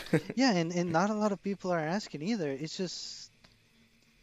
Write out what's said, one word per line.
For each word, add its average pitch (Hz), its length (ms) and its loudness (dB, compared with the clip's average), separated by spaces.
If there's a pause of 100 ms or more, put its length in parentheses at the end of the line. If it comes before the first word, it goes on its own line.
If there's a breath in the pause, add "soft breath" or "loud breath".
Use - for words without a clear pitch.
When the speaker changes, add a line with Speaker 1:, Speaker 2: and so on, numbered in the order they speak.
(100)
Speaker 1:
<laughs> - 240 2
Speaker 2:
Yeah, 254 180 4
and, 170 200 2
and 175 180 0
not 180 200 4
a 220 40 0
lot 214 180 2
of 185 100 -4
people 190 280 -4
are 175 80 2
asking 160 440 -2
either. 185 280 0
It's 139 280 -6
just - 520 -8 (920)